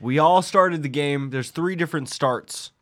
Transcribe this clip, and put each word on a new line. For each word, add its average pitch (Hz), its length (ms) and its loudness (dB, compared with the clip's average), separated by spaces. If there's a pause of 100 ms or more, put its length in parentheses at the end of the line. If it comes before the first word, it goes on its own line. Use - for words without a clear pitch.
we 127 180 0
all 175 220 6
started 180 420 2
the 143 60 -6
game. 143 400 -2
There's 131 220 -6
three 175 260 -4
different 160 320 -4
starts - 600 -4 (100)